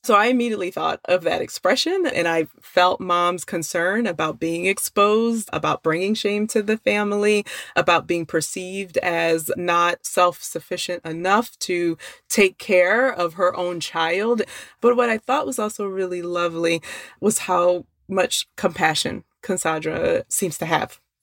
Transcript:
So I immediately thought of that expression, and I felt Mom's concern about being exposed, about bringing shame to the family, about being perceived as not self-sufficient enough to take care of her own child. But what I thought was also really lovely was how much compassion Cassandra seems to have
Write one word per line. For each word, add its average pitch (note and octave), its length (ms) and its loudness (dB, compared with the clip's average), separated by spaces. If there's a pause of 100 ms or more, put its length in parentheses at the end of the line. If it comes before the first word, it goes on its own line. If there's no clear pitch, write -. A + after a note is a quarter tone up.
So A3 120 4
I G#3 120 6
immediately A#3 440 0
thought D#3+ 340 -4
of F3 200 2
that F3 180 0
expression, D#4+ 640 0
and E3+ 200 0
I E3 200 0 (160)
felt F#3 400 2
Mom's F3 420 0
concern F#3 640 -2
about D#3+ 340 -4
being E3+ 240 -2
exposed, G#3+ 880 2
about D3+ 300 -2
bringing F3 320 0
shame G#3 340 -2
to G#3+ 140 0
the G#3+ 160 -2
family, G#3 680 0 (320)
about E3+ 300 2
being E3+ 180 -2
perceived F#3 720 -6
as E3 600 0
not F3 480 0
self-sufficient F3+ 1000 -2
enough F3+ 560 0
to F3 380 -2 (320)
take G3 260 4
care G#3+ 560 2
of E3+ 220 -4
her F3+ 200 0
own F3+ 240 -4
child. F#3 600 0 (400)
But A#3 160 4
what A#3+ 140 2
I A3 80 0
thought C#4 280 -2
was C4 120 -4
also G#3+ 280 -4
really F#3 360 -4
lovely E3+ 580 0 (400)
was G#3+ 200 2
how F3+ 440 2 (240)
much - 480 -2
compassion E3 680 -2 (180)
Cassandra D#3+ 840 -2
seems - 300 -4
to D#3+ 80 -4
have - 320 -2 (240)